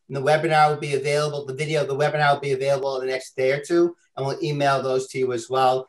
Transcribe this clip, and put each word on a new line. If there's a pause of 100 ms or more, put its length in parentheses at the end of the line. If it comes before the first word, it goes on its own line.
and
the
webinar
will
be
available,
the
video
of
the
webinar
will
be
available
in
the
next
day
or
two, (200)
and
we'll
email
those
to
you
as
well.